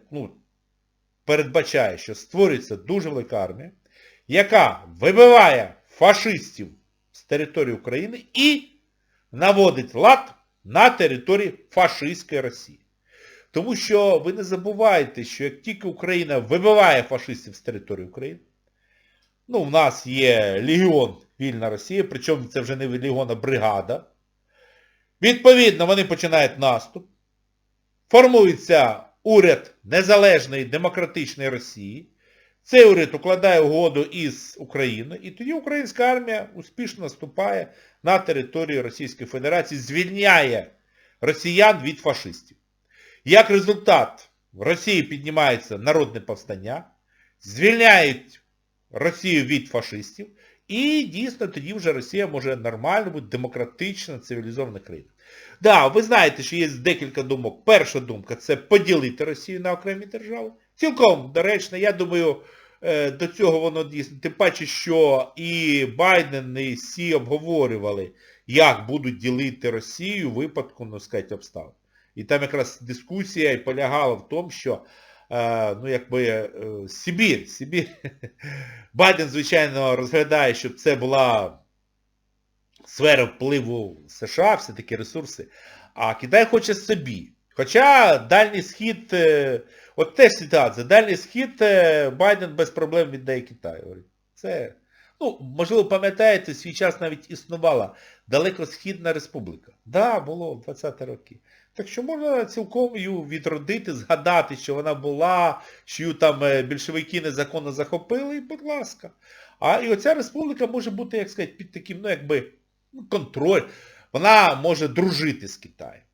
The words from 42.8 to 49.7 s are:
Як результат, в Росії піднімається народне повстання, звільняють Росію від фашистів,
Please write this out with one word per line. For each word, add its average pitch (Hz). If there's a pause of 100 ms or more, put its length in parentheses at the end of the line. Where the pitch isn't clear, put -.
Як 208
результат, 196 (220)
в 95
Росії 170
піднімається 139
народне 127
повстання, 107 (560)
звільняють 175 (500)
Росію 165
від 131
фашистів, 113 (420)